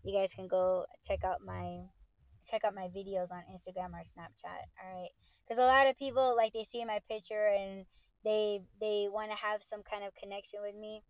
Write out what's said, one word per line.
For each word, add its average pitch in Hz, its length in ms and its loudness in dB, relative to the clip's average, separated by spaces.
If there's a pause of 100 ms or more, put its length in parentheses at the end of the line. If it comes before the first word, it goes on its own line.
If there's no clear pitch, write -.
you 196 160 0
guys 196 160 2
can 185 140 -10
go 185 380 2 (160)
check 196 220 -4
out 185 220 -2
my, 180 380 -6 (600)
check 220 200 -2
out 202 100 2
my 185 140 -4
videos 190 420 -4
on 180 200 -10
Instagram 185 420 -8
or 170 100 -12
Snapchat, 175 600 -12 (180)
all 185 180 -10
right? 180 100 -10 (360)
'Cause 233 120 0
a 247 80 10
lot 269 200 10
of 262 120 4
people, 262 380 4
like, 220 180 4
they 220 100 -4
see 233 200 -4
my 214 140 -2 (100)
picture 214 380 -2
and 196 400 0 (380)
they, 214 380 2 (180)
they 208 300 2
wanna 214 260 -4
have 214 260 -2
some 208 200 -6
kind 208 200 -6
of 202 120 -8
connection 202 480 -8
with 208 120 -6
me. 214 360 -12